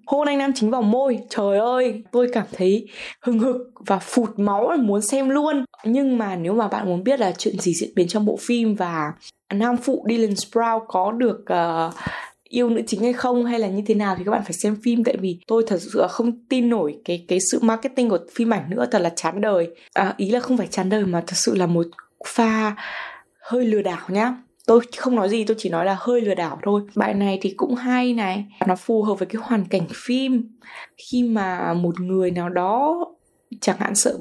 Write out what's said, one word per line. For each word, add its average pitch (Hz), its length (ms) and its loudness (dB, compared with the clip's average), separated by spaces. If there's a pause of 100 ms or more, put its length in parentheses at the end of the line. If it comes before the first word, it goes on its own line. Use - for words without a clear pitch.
hôn 294 220 2
anh 285 100 0
nam 277 180 0
chính 214 140 2
vào 254 120 0
môi. 240 380 2 (100)
Trời 202 280 2
ơi, 233 540 0
tôi 247 220 2
cảm 220 180 0
thấy 196 360 2 (340)
hừng 233 180 2
hực 247 160 2 (300)
và 190 140 2
phụt 220 400 -2
máu, 202 400 2
muốn 208 220 2
xem 269 280 0
luôn. 285 360 2 (180)
Nhưng 254 340 2
mà 202 180 -2
nếu 175 180 -2
mà 220 140 2
bạn 208 200 -2
muốn 180 160 -2
biết 262 160 2
là 196 180 2
chuyện 196 220 -2
gì 175 140 0
diễn - 220 -4
biến 175 120 2
trong 208 180 0
bộ 208 140 0
phim 233 360 0
và 165 380 -4 (400)
nam 233 240 2
phụ 247 320 -2
Dylan 226 260 2
Sprouse 226 520 -2
có 190 240 0
được, 233 340 0
ờ, 170 460 0 (520)
yêu 240 260 0
nữ 226 180 2
chính 208 160 -2
hay 247 100 2
không, 247 320 0
hay 240 140 -2
là 214 80 0
như 196 200 -2
thế 226 80 4
nào, 202 220 0
thì 180 60 -8
các 208 80 -2
bạn 214 120 0
phải 175 100 -8
xem 214 300 -2
phim, 233 200 2
tại 220 160 2
vì 185 280 -4
tôi 226 200 4
thật 208 140 0
sự 170 200 -4
là 165 60 4
không 240 240 0 (180)
tin 247 200 2
nổi 175 360 0
cái, 175 220 -4
cái 185 120 2 (120)
sự 247 100 0
marketing 226 480 0
của 180 100 2 (140)
phim 233 200 0
ảnh 160 160 -4
nữa, 170 220 -2
thật 214 80 4
là 175 160 2
chán 170 260 -4
đời. 185 280 2 (240)
À, 190 240 2
ý 196 120 -2
là 240 100 2
không 247 180 0
phải 190 100 -2
chán 185 220 -2
đời 208 160 2
mà 175 220 0
thật 180 80 -6
sự 226 200 0
là 185 100 2
một 170 200 2 (420)
pha 220 480 0 (680)
hơi 247 240 0
lừa 214 160 2
đảo 185 260 -4
nhá. 214 260 0 (340)
Tôi 233 140 8 (160)
không 254 180 0
nói 220 140 2
gì, 220 140 0
tôi 220 160 0
chỉ 190 100 -4
nói 170 160 0
là 190 140 0
hơi 240 220 2
lừa 202 120 0
đảo 160 300 -4
thôi. 202 180 2 (140)
Bài 202 180 0
này 196 280 0
thì 196 160 -2
cũng 254 180 0
hay 247 380 0
này, 208 320 -2 (220)
nó 185 80 4
phù 220 280 0
hợp 208 160 0
với 185 60 0
cái 220 200 -8
hoàn 196 200 0
cảnh 175 220 -2 (180)
phim. 254 520 0 (400)
Khi 247 260 -2
mà 185 500 0
một 175 260 0
người 185 320 2
nào 175 180 -2
đó 247 560 0 (560)
chẳng 196 180 0
hạn 202 160 -2
sợ - 260 2